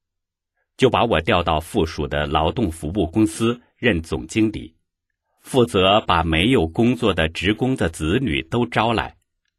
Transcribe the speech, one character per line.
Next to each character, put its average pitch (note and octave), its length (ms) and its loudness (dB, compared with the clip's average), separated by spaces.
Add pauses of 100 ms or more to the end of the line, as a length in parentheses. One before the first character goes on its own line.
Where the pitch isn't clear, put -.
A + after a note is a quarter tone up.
(760)
就 C3 120 4
把 G#2+ 160 2
我 G2+ 180 2
调 F#2+ 200 2
到 E2 160 0
附 E2 260 -2
属 D2+ 220 -6
的 C#2+ 220 -2
劳 D#2 240 0
动 D#2+ 180 -2
服 D#2 200 -10
务 G2 140 -2
公 G#2+ 220 0
司 A#2 340 -2 (160)
任 G#2+ 240 -2
总 - 280 -8
经 A2 240 0
理， - 240 -14 (640)
负 B2 260 2
责 G2 360 4
把 E2+ 200 2
没 E2 300 2
有 F2+ 160 2
工 A#2 260 2
作 A2+ 180 0
的 E2 160 0
职 E2+ 240 -2
工 B2+ 220 -2
的 F2+ 160 -2
子 E2 300 -2
女 D2+ 220 -2
都 A#2+ 220 -2
招 A#2 280 0
来， A2+ 240 -4 (420)